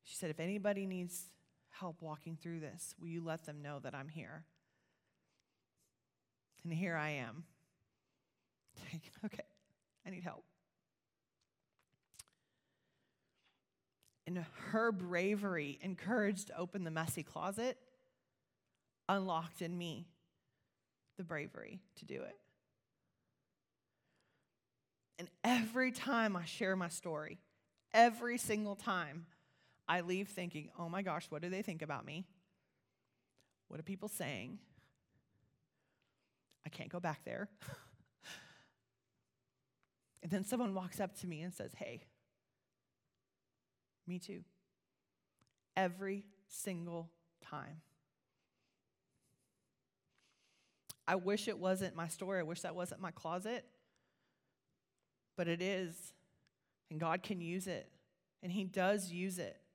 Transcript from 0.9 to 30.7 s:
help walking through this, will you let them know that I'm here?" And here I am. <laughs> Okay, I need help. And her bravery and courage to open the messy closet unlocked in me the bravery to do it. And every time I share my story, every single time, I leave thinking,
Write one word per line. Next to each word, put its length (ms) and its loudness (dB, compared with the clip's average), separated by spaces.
help 320 -8
walking 340 -6
through 240 -6
this, 380 -8
will 100 -10
you 140 -2
let 220 -2
them 180 -8
know 160 -6
that 160 -6
I'm 140 -6
here?" 360 -10
And 120 -4
here 220 2
I 140 2
am. 360 -4
<laughs> 480 -10
Okay, 200 -6
I 60 -10
need 120 -8
help. 220 -8
And 120 0
her 220 6
bravery 920 2
and 140 -2
courage 500 4
to 100 -10
open 280 -2
the 60 -2
messy 320 0
closet 560 -2
unlocked 540 2
in 140 -2
me 320 -6
the 80 -6
bravery 560 -6
to 80 -16
do 180 -6
it. 160 -10
And 100 -10
every 480 6
time 440 4
I 80 -2
share 300 2
my 140 0
story, 500 -4
every 460 10
single 360 2
time, 520 0
I 120 6
leave 280 2
thinking, 500 -4